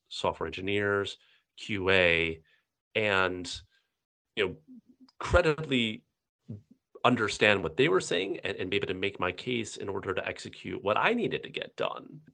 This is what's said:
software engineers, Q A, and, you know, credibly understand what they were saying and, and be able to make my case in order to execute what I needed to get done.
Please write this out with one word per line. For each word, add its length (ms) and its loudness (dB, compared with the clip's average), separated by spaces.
software 380 -4
engineers, 720 -2
Q 340 -2
A, 500 4
and, 680 0
you 100 2
know, 100 -4
credibly 840 2
understand 580 4
what 140 -4
they 120 4
were 120 4
saying 440 -2
and, 140 -4
and 120 -6
be 60 2
able 100 -2
to 80 -2
make 240 -4
my 140 0
case 440 -6
in 120 -8
order 260 -4
to 140 -4
execute 560 -10
what 140 2
I 160 2
needed 280 -2
to 60 -12
get 280 -10
done. 440 -6